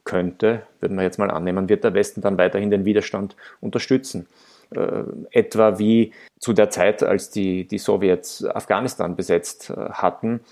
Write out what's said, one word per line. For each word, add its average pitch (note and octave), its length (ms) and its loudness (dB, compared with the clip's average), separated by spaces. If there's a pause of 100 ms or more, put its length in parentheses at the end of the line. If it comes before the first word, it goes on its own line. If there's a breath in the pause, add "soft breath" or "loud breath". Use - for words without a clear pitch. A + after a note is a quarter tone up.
könnte, F#2+ 580 0 (180)
würden G2 160 -4
wir F#2+ 60 -2
jetzt F#2 160 -2
mal G2+ 120 0
annehmen, F#2 380 -2
wird G#2 160 2
der G#2 100 0
Westen G2+ 260 0
dann G2 180 0
weiterhin G2 320 2
den G2+ 140 2
Widerstand G2+ 520 0 (240 loud breath)
unterstützen? A#2+ 680 -2 (480 soft breath)
Äh, - 300 -4 (260)
etwa G#2+ 480 4
wie A2 340 4 (260 loud breath)
zu - 140 -2
der G#2 180 6
Zeit, G2+ 320 2
als - 280 0
die, F#2 360 -2
die G#2 120 -6
Sowjets F#2+ 640 0
Afghanistan G2+ 720 -2
besetzt, - 540 -2
äh, - 200 -8
hatten A2+ 500 -2 (120)